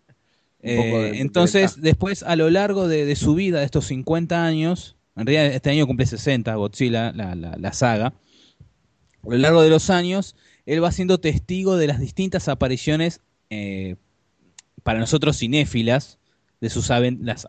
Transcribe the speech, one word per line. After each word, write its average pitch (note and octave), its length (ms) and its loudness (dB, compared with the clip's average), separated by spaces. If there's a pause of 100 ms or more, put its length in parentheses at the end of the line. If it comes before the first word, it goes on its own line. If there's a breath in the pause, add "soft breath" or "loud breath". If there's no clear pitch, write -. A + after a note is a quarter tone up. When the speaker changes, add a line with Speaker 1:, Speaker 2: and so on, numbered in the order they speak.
(600)
Speaker 1:
Un A#2+ 160 -4
poco A2+ 280 0
Speaker 2:
Eh, G#2+ 80 -4
Speaker 1:
de A#2+ 100 -6
Speaker 2:
entonces, F3+ 400 2
Speaker 1:
interesa. F3+ 200 0
Speaker 2:
después, F3+ 420 0
a E3+ 120 0
lo D#3+ 140 4
largo G3 380 2
de, D3+ 180 0
de C#3+ 100 0
su D3+ 200 2
vida, F3+ 240 0
de C#3+ 60 0
estos C#3+ 200 -2
cincuenta E3 580 -2
años, E3 520 -2 (200)
en A2 120 -4
realidad D3 280 4
este C3+ 140 -2
año D3 160 4
cumple B2 220 0
sesenta A#2 480 -2
Godzilla, A2+ 580 -2
la, F#2 220 -8
la, E2 220 -10
la G2 160 -8
saga, A#2 340 0 (1160 soft breath)
a G#2 60 -14
lo A#2+ 80 0
largo D#3+ 240 6
de D#3 80 8
los D#3+ 220 4
años, F3+ 440 -2 (300 soft breath)
él D#3+ 180 -2
va E3+ 80 0
siendo F#3 280 0
testigo F#3 580 0
de D#3+ 80 2
las C#3 140 0
distintas F3+ 480 -4
apariciones, D3+ 720 -2 (300)
eh, G2 460 -8 (840)
para A2+ 180 0
nosotros D3 380 0
cinéfilas, B2 800 0 (420)
de A2+ 120 -4
sus - 180 -4
aven-, B2 320 0
las A#2 280 -8